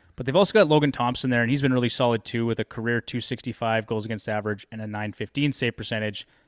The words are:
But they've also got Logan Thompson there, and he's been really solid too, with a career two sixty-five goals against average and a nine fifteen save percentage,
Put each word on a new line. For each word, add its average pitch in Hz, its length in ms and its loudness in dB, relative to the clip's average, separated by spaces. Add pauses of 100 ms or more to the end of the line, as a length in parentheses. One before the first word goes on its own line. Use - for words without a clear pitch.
(160)
But 120 100 -6
they've 135 100 0
also 190 160 4
got 202 160 6
Logan 147 240 6
Thompson 127 380 0
there, 120 100 4
and 117 100 2
he's 139 120 2
been 135 100 4
really 123 180 2
solid 120 360 2
too, 117 180 -2
with 113 160 0
a 107 40 -2
career 117 360 -2
two 120 220 -6
sixty-five 113 640 -4
goals 110 180 -2
against 110 240 -6
average 107 420 -4
and 110 120 -10
a 107 40 -8
nine 104 280 -6
fifteen - 360 -2
save 123 280 -4
percentage, 107 500 -6 (200)